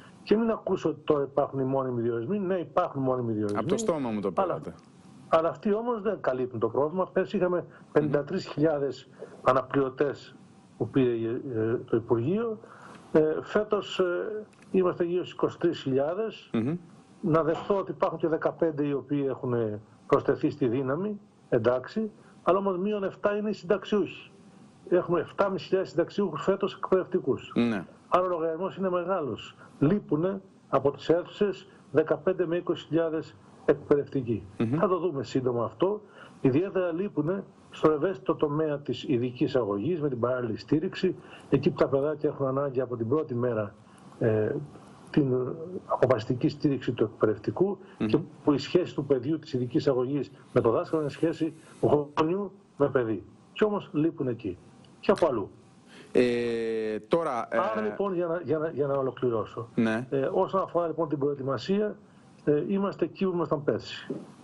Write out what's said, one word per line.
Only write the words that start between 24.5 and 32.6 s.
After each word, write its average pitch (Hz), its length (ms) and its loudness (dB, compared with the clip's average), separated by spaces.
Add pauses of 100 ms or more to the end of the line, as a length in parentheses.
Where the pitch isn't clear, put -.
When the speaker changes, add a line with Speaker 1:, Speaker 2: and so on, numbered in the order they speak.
Speaker 1:
Έχουμε 175 300 2
εφτάμισι 190 460 -2
χιλιάδες 190 240 0
συνταξιούχους 170 540 -2
φέτος 196 300 0
εκπαιδευτικούς. - 840 0
Speaker 2:
Ναι. 117 300 2 (240)
Speaker 1:
Άρα 180 140 4
ο 185 40 0
λογαριασμός 165 500 -2
είναι 185 120 0
μεγάλος. 175 680 -4 (240)
Λείπουνε 180 600 2 (280)
από 139 220 2
τις - 180 -2
αίθουσες 175 580 0 (240)
δεκαπέντε 156 540 2
με 165 100 -2
είκοσι 170 300 -2